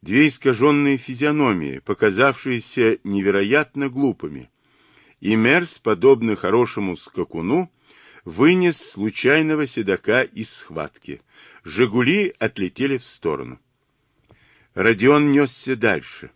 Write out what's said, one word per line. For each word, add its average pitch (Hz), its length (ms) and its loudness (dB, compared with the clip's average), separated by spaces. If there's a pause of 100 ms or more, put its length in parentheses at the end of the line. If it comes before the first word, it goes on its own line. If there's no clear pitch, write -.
две 135 260 4
искажённые 139 680 2
физиономии, 123 800 -2
показавшиеся 113 1300 0
невероятно 101 840 0
глупыми. 95 640 -4 (680)
И 104 140 0
Мерс, 139 440 2
подобно 113 580 2
хорошему 101 580 -2
скакуну, 92 760 -4 (560)
вынес 160 500 2
случайного 147 920 0
седока 113 560 -2
из - 300 -8
схватки. - 680 -12 (400)
"Жигули" 123 760 0
отлетели 113 600 -4
в 123 80 -12
сторону. 65 520 -8 (1160)
Родион 120 580 4
нёсся 139 440 0
дальше. 104 600 -2